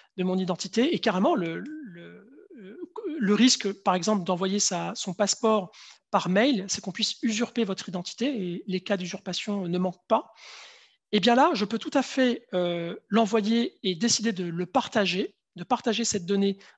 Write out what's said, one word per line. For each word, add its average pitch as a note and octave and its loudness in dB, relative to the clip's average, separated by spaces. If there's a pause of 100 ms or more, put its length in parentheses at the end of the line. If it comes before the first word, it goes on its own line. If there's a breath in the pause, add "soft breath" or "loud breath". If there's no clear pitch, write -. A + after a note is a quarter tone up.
(160 soft breath)
de F#3 -2
mon F#3 0
identité, F#3+ 0
et - -2
carrément G#3+ 2
le, E3+ -2
le, F#3+ -14 (880)
le G#3 4
risque, G#3+ 4 (120)
par F#3 4
exemple, F#3+ 0
d'envoyer F#3+ 0
sa, E3+ -2
son - -6
passeport G#3 2 (400 loud breath)
par F3 2
mail, G#3 4
c'est - -6
qu'on F#3+ -8
puisse - -4
usurper A3+ -2
votre F#3+ -6
identité, F3+ -6
et F#3+ -4
les F#3 -2
cas G#3 -2
d'usurpation F#3 -6
ne E3+ 0
manquent F3+ -4
pas. A#3 0 (800 loud breath)
Eh G#3 4
bien A#3 4
là, D4 6
je G3 0
peux A3+ -2
tout - -10
à C#4 4
fait, B3 0
euh, F3 -2 (120)
l'envoyer A3+ 2
et F#3 0
décider A3 0
de F#3 -4
le F3 -4
partager, G3 0 (200)
de F3 -10
partager A#3 0
cette G3 -2
donnée G3 2 (180 loud breath)